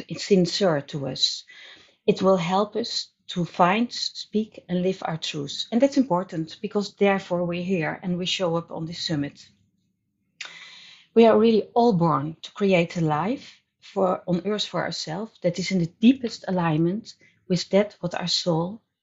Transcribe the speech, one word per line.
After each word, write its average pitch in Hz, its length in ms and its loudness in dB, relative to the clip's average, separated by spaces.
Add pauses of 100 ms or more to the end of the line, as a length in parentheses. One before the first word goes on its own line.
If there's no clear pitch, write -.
(160)
sincere 175 680 2
to 139 240 -8
us. - 380 -4 (600)
It 196 160 2
will 190 140 6
help 185 400 -2
us - 320 -6 (180)
to 175 180 -4
find, 196 480 2
speak, - 760 -6
and 180 140 -2
live 190 240 -2
our 165 100 -4
truths. - 560 -8
And 233 80 2
that's 277 160 4
important 180 640 -2
because 202 340 -4
therefore 190 500 0
we're 175 180 -4
here 170 400 -2
and 175 160 -4
we 180 80 -6
show 170 300 -2
up 165 140 -6
on 165 160 -8
this 170 140 -12
summit. 143 480 -6 (1700)
We 226 120 8
are 214 120 8
really 220 360 4
all 240 180 4
born 160 500 0
to - 100 -18
create 180 440 2
a 170 40 -2
life 165 600 -2 (200)
for, 190 460 -2
on 175 200 -2
earth 208 200 -4
for 165 160 -6
ourselves 170 500 -8 (100)
that 175 160 -2
is 180 120 -4
in 190 80 0
the 170 220 -2
deepest 240 480 2
alignment 170 640 -2 (340)
with 175 220 -2
that 208 300 2
what 175 140 -6
our 180 120 -6
soul 175 560 -4 (200)